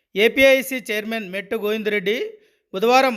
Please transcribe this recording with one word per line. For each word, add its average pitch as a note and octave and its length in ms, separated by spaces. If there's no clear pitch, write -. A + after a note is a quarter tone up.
ఏపీఐసి C4 640
చైర్మన్ G#3+ 460
మెట్టు G3+ 300
గోవిందరెడ్డి G#3 520
బుధవారం B3 420